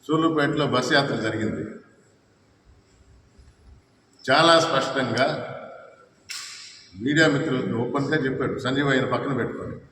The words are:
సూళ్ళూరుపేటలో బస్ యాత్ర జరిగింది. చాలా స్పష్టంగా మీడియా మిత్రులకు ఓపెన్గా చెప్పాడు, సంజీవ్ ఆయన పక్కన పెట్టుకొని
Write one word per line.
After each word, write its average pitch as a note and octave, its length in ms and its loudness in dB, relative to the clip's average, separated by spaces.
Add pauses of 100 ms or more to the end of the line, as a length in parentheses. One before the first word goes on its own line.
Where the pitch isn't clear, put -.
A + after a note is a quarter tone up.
సూళ్ళూరుపేటలో D3+ 600 2
బస్ B2 260 0
యాత్ర C#3 220 2
జరిగింది. G#2+ 540 -4 (2500)
చాలా E3 280 8
స్పష్టంగా C3 960 0 (1500)
మీడియా D3+ 260 4
మిత్రులకు B2+ 500 0
ఓపెన్గా C#3 480 -2
చెప్పాడు, B2 340 -2
సంజీవ్ C#3 300 0
ఆయన C3 160 2
పక్కన B2+ 280 -2
పెట్టుకొని A2+ 420 -6 (160)